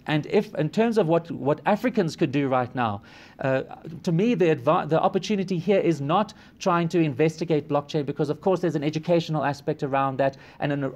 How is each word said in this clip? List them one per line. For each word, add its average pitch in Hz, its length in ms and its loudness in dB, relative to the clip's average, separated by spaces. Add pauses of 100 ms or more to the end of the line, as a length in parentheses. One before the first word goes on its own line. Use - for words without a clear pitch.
and 151 200 0
if, - 300 0
in 151 120 0
terms 220 300 0
of 190 80 2
what, 165 240 0
what 135 340 -2
Africans 202 520 0
could 143 160 0
do 143 160 0
right 127 260 0
now, 110 280 -2 (380)
uh, 131 220 0 (400)
to 180 100 0
me, 214 220 4
the 165 200 4
adva-, 147 340 0
the 156 120 2
opportunity 190 580 -2
here 196 220 2
is 147 200 0
not 180 340 0 (240)
trying 170 320 0
to 180 100 0
investigate 156 680 0
blockchain, 143 360 -2
because 143 240 -4
of 143 120 -4
course 185 200 2
there's 170 160 0
an 143 80 -2
educational 156 600 0
aspect 143 380 -4
around 135 360 -2
that 135 180 0 (220)
and 147 140 -2
an 139 240 -4